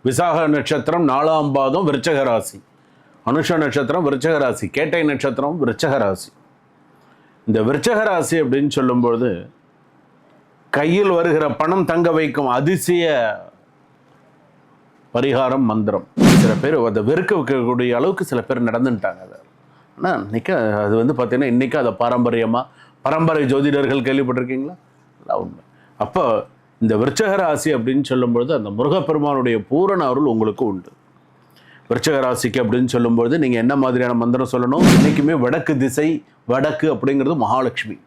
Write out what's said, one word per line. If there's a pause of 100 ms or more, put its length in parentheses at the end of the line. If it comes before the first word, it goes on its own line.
விசாக (160)
நட்சத்திரம்
நாலாம்
பாதம்
விருச்சக (100)
ராசி, (680)
அனுஷ
நட்சத்திரம்
விருச்சக
ராசி, (100)
கேட்டை (100)
நட்சத்திரம்
விருச்சக
ராசி. (1160)
இந்த (100)
விருச்சக
ராசி
அப்படின்னு
சொல்லும்பொழுது, (1400)
கையில்
வருகிற (140)
பணம்
தங்க
வைக்கும்
அதிசய (2000)
பரிகாரம்
மந்திரம். (360)
சில
பேர் (120)
அதை
வெறுக்க
வைக்கக்கூடிய
அளவுக்கு
சில
பேர்
நடந்துட்டாங்க.
அதை (600)
ஆனா (160)
இன்னைக்கு (300)
அது
வந்து
பார்த்தீங்கன்னா,
இன்னைக்கு
அதை (100)
பாரம்பரியமா, (440)
பரம்பரை
ஜோதிடர்கள்
கேள்விப்பட்டிருக்கீங்களா? (400)
அதெல்லாம்
உண்மை. (360)
அப்போ (560)
இந்த
விருச்சக
ராசி
அப்படின்னு
சொல்லும்பொழுது,
அந்த
முருகப்பெருமானுடைய (120)
பூரண (100)
அருள்
உங்களுக்கு
உண்டு. (1000)
விருச்சக
ராசிக்கு
அப்படின்னு
சொல்லும்பொழுது,
நீங்க
என்ன
மாதிரியான
மந்திரம்
சொல்லணும்? (120)
இன்னைக்குமே
வடக்கு (100)
திசை, (440)
வடக்கு
அப்படிங்கிறது
மகாலட்சுமி (100)